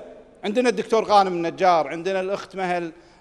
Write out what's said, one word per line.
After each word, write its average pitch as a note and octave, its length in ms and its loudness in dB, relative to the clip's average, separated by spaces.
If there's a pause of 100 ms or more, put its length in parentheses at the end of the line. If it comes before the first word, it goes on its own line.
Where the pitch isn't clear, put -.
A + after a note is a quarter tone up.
(440)
عندنا A#3 240 0
الدكتور G#3+ 360 0
غانم G3 280 4
النجار، E3+ 560 2
عندنا E3+ 320 -4
الأخت F#3+ 360 -8
مهل F3 360 -4 (280)